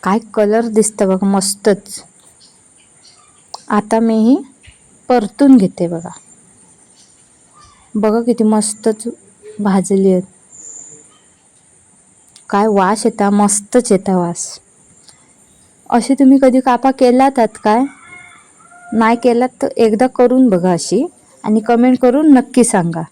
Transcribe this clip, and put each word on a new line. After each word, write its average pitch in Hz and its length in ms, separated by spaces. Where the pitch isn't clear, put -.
काय 196 160
कलर 220 340
दिसतं 214 400
बघा, 190 180
मस्तच. 196 800
आता 214 320
मी 226 160
ही 226 220
परतून 247 500
घेते. 185 300
बघा, 170 220
बघा 214 260
किती 233 220
मस्तच 214 600
भाजली 190 520
आहेत. 185 120
काय 208 180
वास 202 380
येता, 226 240
मस्तच 208 640
येता 190 260
वास. 175 420
अशी 240 240
तुम्ही 269 280
कधी 262 180
कापा 254 320
केलात 262 400
काय? 226 200
नाही 226 300
केलात 240 260
तर - 60
एकदा 226 300
करून 254 420
बघा 185 220
अशी 196 360
आणि 214 160
कमेंट 240 400
करून 285 340
नक्की 247 300
सांगा. 170 360